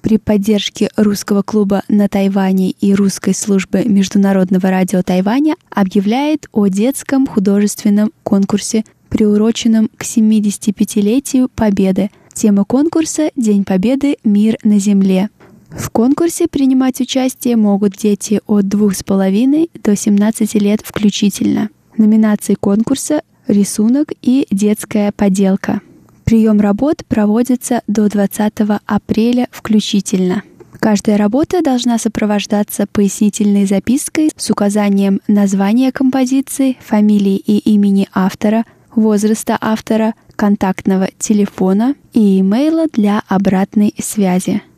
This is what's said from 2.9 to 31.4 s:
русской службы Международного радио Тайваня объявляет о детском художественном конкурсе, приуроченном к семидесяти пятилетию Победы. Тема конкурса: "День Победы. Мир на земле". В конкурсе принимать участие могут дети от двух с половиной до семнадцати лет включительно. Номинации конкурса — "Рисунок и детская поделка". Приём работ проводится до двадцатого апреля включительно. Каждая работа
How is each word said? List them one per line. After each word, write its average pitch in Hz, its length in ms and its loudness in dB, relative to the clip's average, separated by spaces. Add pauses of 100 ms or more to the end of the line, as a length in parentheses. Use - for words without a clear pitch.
русской 196 400 0
службы 196 500 -2
Международного 190 840 0
радио 185 320 0
Тайваня 220 540 0 (140)
объявляет 220 840 -2
о 202 160 0
детском 262 580 -2
художественном 208 880 0 (100)
конкурсе, 202 640 -2 (240)
приуроченном 220 880 2
к - 80 -14
семидесяти 214 680 0
пятилетию 233 840 0
Победы. 196 560 0 (220)
Тема 202 320 2
конкурса: 311 720 0
"День 208 300 0
Победы. 254 600 0
Мир 208 380 2
на 208 160 2
земле". 196 500 2 (420)
В - 200 -10
конкурсе 320 580 0
принимать 262 520 0
участие 254 560 -2
могут 202 400 0
дети 208 500 -2
от 208 220 0
двух 208 260 0
с - 80 -10
половиной 220 680 0 (120)
до 208 140 2
семнадцати 208 640 0
лет 202 260 0
включительно. 208 840 -2 (260)
Номинации 214 580 2
конкурса — 226 680 -2 (240)
"Рисунок 220 720 0
и 262 300 0
детская 208 640 -2
поделка". 196 680 0 (440)
Приём 220 340 4
работ 208 480 0
проводится 233 800 0
до 208 220 0
двадцатого 208 760 -2
апреля 240 640 0
включительно. 196 920 -2 (380)
Каждая 208 380 0
работа 254 420 0